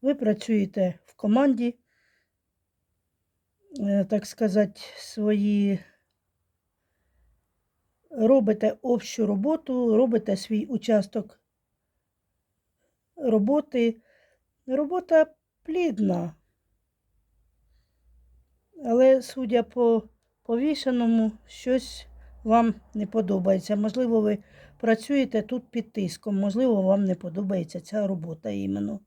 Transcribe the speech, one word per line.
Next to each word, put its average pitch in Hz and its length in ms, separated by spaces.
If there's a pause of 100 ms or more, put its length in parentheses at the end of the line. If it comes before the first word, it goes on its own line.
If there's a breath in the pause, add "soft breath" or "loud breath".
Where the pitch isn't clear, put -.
Ви 277 140
працюєте 208 880
в - 80
команді, 240 640 (2000)
е, 202 260
так 208 200
сказати, 208 560 (160)
свої, 208 800 (2250 soft breath)
робите 220 720
общу 240 440
роботу, 240 720
робите 220 400
свій 214 280
участок 214 760 (1800)
роботи. 240 800 (720 soft breath)
Робота 311 580 (380)
плідна. 196 680 (2500)
Але, 254 360
судя 240 420
по 233 400 (400)
повішеному, 240 880 (160)
щось - 600 (360 soft breath)
вам 226 300 (200)
не 208 140
подобається. 196 680
Можливо, 226 460
ви 208 160 (420 loud breath)
працюєте 226 640
тут 240 260
під 226 240
тиском, 196 480
можливо, 208 420
вам 196 220
не 185 120
подобається 180 640
ця 208 280
робота 165 420
іменно. 196 580